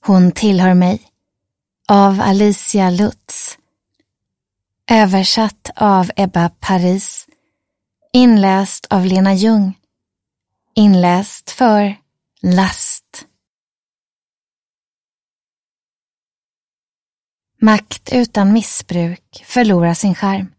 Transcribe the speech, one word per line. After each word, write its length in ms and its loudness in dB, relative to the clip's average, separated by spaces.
Hon 300 2
tillhör 420 0
mig. 280 0
Av 340 2
Alicia 680 0
Lutz. 680 -6
Översatt 840 0
av 400 0
Ebba 340 -2
Paris. 800 -2
Inläst 760 2
av 160 0
Lena 280 0
Ljung. 400 0
Inläst 760 0
för 440 0
Last. 840 -4
Makt 500 -2
utan 420 0
missbruk 920 -6
förlorar 480 0
sin 220 -2
charm. 440 -6